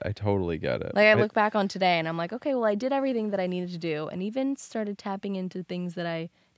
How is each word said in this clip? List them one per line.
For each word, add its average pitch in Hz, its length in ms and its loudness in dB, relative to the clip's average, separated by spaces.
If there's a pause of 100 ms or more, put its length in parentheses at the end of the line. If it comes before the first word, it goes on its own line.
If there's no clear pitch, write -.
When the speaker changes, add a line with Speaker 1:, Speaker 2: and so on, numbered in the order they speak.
Speaker 1:
I 101 80 -2
totally 95 460 0
get 62 220 0
it. - 140 -6
Speaker 2:
Like, 208 120 6
I 214 40 8
Speaker 1:
I - 40 8
Speaker 2:
look 214 180 2
back 214 220 2
on 202 120 2
today 180 320 4
and 160 80 0
I'm 165 100 -2
like, 170 140 -4
"Okay, 269 240 -2
well, 233 100 2
I 208 100 4
did 254 180 -2
everything 254 380 0
that 196 80 0
I 185 80 0
needed 180 240 -2
to 175 80 -8
do 156 280 -2
and 180 160 -6
even 262 320 -2
started 208 420 -6
tapping 196 380 -6
into 185 280 -6
things 180 320 -6
that 175 100 -4
I 165 240 -6 (280)